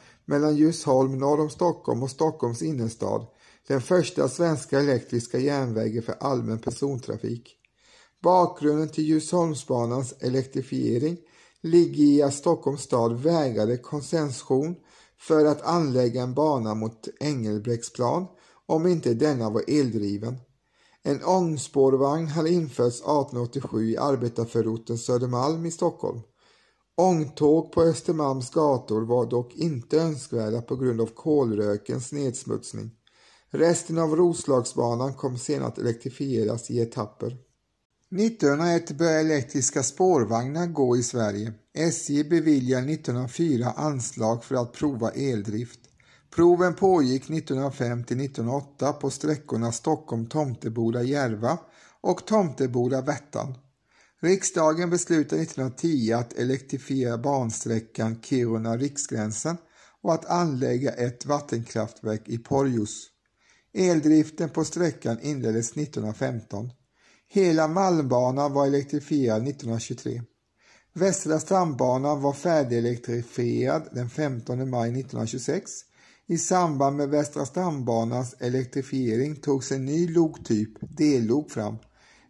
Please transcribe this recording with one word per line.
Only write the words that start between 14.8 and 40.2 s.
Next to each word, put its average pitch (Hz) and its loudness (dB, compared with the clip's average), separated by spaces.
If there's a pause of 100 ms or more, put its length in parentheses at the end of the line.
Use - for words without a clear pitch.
för 156 4
att 147 2
anlägga 127 2
en 127 -4
bana 127 0
mot 110 -6 (120)
Engelbrektsplan 120 -2 (400)
om 160 2
inte 147 2
denna 123 2
var 104 0
eldriven. 113 0 (680)
En 143 -2
ångspårvagn 147 2
hade 156 0
införts 131 0
artonhundraåttiosju 120 -2
i 107 -2
arbetarförorten 117 -2
Södermalm 127 0
i 165 -4
Stockholm. 165 -4 (760)
Ångtåg 156 4
på 170 2
Östermalms 151 0
gator 127 2
var 117 2
dock 120 -4
inte 151 -2
önskvärda 120 -2
på - -6
grund 123 0
av 113 2
kolrökens 117 0
nedsmutsning. 117 -6 (580)
Resten 165 2
av 156 0
Roslagsbanan 135 0
kom 131 -4
senare 135 -4
att 117 -8
elektrifieras 117 -4
i 120 -2
etapper. 117 -6 (720)
Nittonhundraett 170 2
började 160 2
elektriska 143 0
spårvagnar 139 2